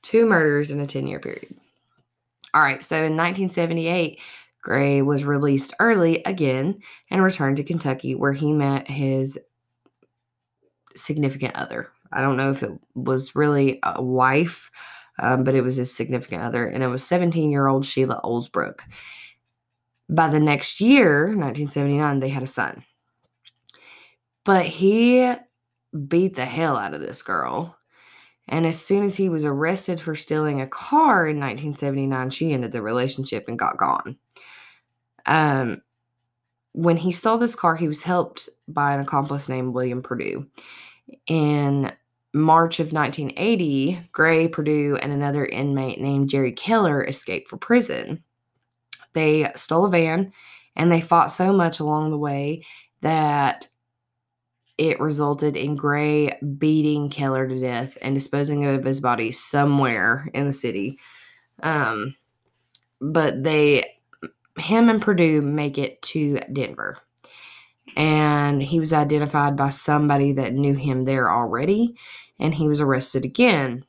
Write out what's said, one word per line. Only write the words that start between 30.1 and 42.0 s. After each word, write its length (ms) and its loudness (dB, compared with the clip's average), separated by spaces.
stealing 440 -2
a 60 -4
car 640 2
in 100 -2
nineteen 380 -6
seventy-nine, 560 -2
she 200 -2
ended 200 -2
the 100 -6
relationship 640 -4
and 120 -8
got 180 -2
gone. 400 -2
Um, 560 0
when 260 2
he 140 0
stole 260 0
this 160 0
car, 220 0
he 120 -2
was 140 -4
helped 480 -2
by 280 0
an 60 -2
accomplice 480 -4
named 260 -4
William 260 -2
Perdue. 460 -8
In 640 0